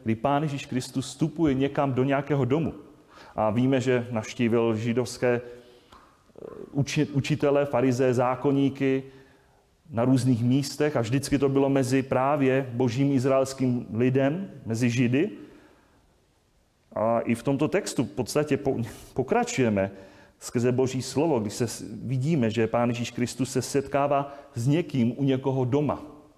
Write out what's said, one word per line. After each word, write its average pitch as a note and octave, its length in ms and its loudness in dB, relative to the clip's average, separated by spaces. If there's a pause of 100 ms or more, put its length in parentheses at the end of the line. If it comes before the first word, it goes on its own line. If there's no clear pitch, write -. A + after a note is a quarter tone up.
kdy A2 120 0
Pán C#3+ 280 0
Ježíš C#3 240 -6
Kristus B2+ 400 -6
vstupuje D#3 480 0
někam C#3 380 0
do B2 120 2
nějakého C#3 400 0
domu. B2+ 300 0 (600)
A G#2+ 140 2
víme, B2+ 300 2
že B2 300 2
navštívil A#2 680 0
židovské, A#2+ 640 0
eh, - 1040 -20 (280)
uči-, C#3+ 400 0
učitele, C#3+ 540 2
farizeje, B2+ 480 2
zákonníky C3+ 880 0 (880)
na A2+ 140 0
různých B2 400 4
místech C#3+ 520 0
a B2 40 0
vždycky C3+ 380 0
to C#3 100 2
bylo C3+ 200 2
mezi C3+ 340 2
právě C3 720 2
božím B2+ 400 2
izraelským C3 800 2
lidem, C3+ 580 0 (160)
mezi A#2 240 0
Židy. B2+ 400 2 (1600)
A A2+ 280 0
i A#2 140 -2
v - 80 -4
tomto C#3 260 0
textu F3+ 360 -2
v - 60 -6
podstatě - 460 -2
po-, A#2+ 260 -2 (320)
pokračujeme A#2 760 0 (480)
skrze B2 340 0
Boží B2+ 300 0
slovo, C#3+ 380 0
když G#2 140 -4
se A#2 140 -2
s-, - 160 -12 (180)
vidíme, B2+ 480 0
že A2+ 160 2
Pán A#2+ 220 2
Ježíš A#2+ 220 -4
Kristus - 420 -4
se B2+ 100 0
setkává C#3 720 -2 (200)
s A#2 120 -4
někým C3+ 520 0
u C#3 60 0
někoho C3 400 0
doma. B2+ 380 0 (360)